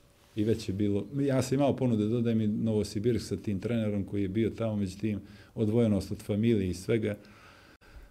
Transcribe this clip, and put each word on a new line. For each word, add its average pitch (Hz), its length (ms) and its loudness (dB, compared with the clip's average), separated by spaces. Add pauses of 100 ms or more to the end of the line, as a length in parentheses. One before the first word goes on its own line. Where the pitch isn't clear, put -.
(360)
i 107 80 0
već 110 260 0
je 95 40 -2
bilo, 101 320 0 (140)
ja 131 220 2
sam 127 160 0
imao 135 180 4
ponude, 117 300 2
dodaj 117 300 2
mi, 110 120 2
Novosibirsk 107 800 0
sa 98 100 -4
tim 98 220 -4
trenerom 107 440 -2
koji 101 180 -4
je 98 80 0
bio 107 200 0
tamo, 110 260 -4
međutim, 101 440 -2 (360)
odvojenost 107 560 2
od 101 120 -8
familije 107 460 2
i 90 40 -2
svega, 107 420 -2 (960)